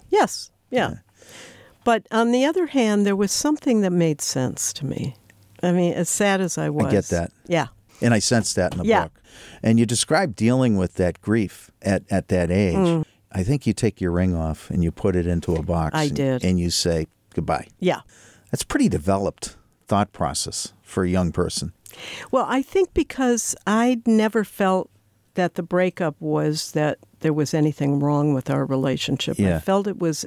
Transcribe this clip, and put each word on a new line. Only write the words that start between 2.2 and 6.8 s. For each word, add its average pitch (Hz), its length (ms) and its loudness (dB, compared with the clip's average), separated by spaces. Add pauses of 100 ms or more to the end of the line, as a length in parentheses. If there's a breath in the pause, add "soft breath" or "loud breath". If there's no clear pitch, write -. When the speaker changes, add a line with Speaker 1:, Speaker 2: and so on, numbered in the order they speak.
Speaker 1:
the 254 140 4
other 330 220 0
hand, 214 380 2
there 202 100 2
was 196 160 0
something 294 500 0
that 185 100 0
made 165 300 2
sense - 520 -4
to - 120 -8
me. 131 300 -6 (480)
I 180 80 2
mean, 175 220 2
as 170 160 -4
sad 196 320 0
as 180 160 -4
I 156 100 -4
Speaker 2:
I - 20 -2
get 147 240 0